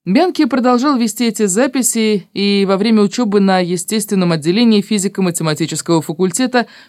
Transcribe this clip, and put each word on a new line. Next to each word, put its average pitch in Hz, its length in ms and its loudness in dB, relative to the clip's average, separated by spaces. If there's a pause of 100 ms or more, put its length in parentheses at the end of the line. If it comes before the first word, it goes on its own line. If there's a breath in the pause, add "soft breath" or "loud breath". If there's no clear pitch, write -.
Бианки 311 400 2
продолжал 247 520 0
вести 233 280 -2
эти 220 220 -2
записи 220 880 0
и 202 340 2
во 190 80 2
время 214 260 2
учебы 202 380 0
на 190 180 2
естественном 180 720 -2
отделении 196 500 2
физико-математического 170 1200 -2
факультета 226 680 -2 (200 loud breath)